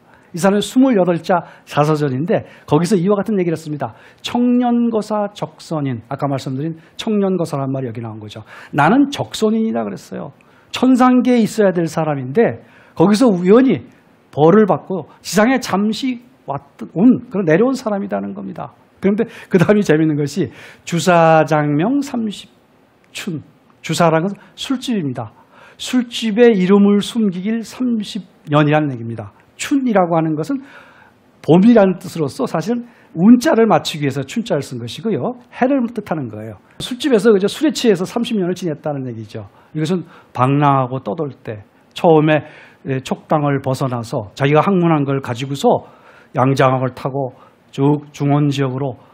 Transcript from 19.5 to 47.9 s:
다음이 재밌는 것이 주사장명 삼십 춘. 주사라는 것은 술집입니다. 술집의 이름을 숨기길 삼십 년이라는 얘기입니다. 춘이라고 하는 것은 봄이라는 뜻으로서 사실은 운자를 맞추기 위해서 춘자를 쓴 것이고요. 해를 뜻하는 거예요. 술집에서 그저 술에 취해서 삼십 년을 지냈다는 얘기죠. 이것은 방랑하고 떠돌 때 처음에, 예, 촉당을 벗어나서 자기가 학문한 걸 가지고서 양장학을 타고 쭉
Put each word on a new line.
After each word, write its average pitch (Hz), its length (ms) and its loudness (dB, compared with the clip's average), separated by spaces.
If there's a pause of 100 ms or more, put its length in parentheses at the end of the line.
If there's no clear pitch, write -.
다음이 208 240 4
재밌는 156 340 2
것이 147 340 -4 (340)
주사장명 160 1160 2
삼십 226 500 -8 (600)
춘. 156 300 -10 (380)
주사라는 160 420 0
것은 196 140 -6 (180)
술집입니다. 147 800 -6 (440)
술집의 233 840 2
이름을 202 420 4
숨기길 208 600 -4
삼십 220 640 -6 (260)
년이라는 151 420 2
얘기입니다. 113 400 -12 (240)
춘이라고 202 600 0
하는 160 180 0
것은 160 220 -2 (880)
봄이라는 190 520 6
뜻으로서 165 480 -6
사실은 214 400 -6 (280)
운자를 226 520 6
맞추기 156 360 0
위해서 139 200 -2
춘자를 180 400 -4
쓴 123 180 -12
것이고요. 156 540 -6 (280)
해를 262 320 0
뜻하는 165 340 -6
거예요. 107 280 -14 (240)
술집에서 240 520 2
그저 196 140 2
술에 285 240 -2
취해서 190 340 0
삼십 233 320 -4
년을 180 180 -2
지냈다는 147 560 -6
얘기죠. 110 380 -14 (260)
이것은 156 300 -4 (300)
방랑하고 135 680 0
떠돌 165 300 -8 (140)
때 110 200 -12 (300)
처음에, 156 500 4 (420)
예, 131 140 -6
촉당을 147 600 -2
벗어나서 123 720 -6
자기가 147 260 2
학문한 170 440 2
걸 135 160 -2
가지고서 135 480 -4 (680)
양장학을 131 580 2
타고 135 400 -8 (360)
쭉 147 420 0